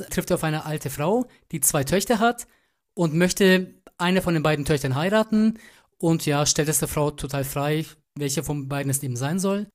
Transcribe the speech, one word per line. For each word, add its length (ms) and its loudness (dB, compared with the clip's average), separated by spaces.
trifft 220 -2
er 40 2
auf 80 -2
eine 220 -2
alte 240 -6
Frau, 380 0
die 80 -6
zwei 240 2
Töchter 360 2
hat 280 0
und 200 0
möchte 600 4
eine 240 2
von 120 0
den 100 0
beiden 220 2
Töchtern 300 0
heiraten. 640 2
Und 280 2
ja, 200 2
stellt 240 0
es 100 0
der 80 -2
Frau 240 0
total 320 -6
frei, 420 -2
welche 260 -4
von 260 -6
beiden 200 -4
es 140 -2
eben 140 -6
sein 220 -2
soll. 360 -2